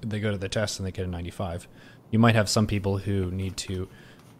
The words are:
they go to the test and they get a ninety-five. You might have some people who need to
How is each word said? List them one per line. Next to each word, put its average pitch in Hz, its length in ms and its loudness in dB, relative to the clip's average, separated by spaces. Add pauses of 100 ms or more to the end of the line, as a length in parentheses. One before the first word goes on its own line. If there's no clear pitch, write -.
they 107 180 -4
go 107 120 0
to 101 80 -2
the 95 100 -4
test 107 300 -2
and 98 80 -4
they 92 60 -4
get 98 120 -6
a 90 60 -4
ninety-five. 87 580 -6 (420)
You 113 80 4
might 113 160 8
have 107 140 4
some 110 180 4
people 98 300 0
who 98 340 -2
need 95 280 -6
to 92 280 -6 (540)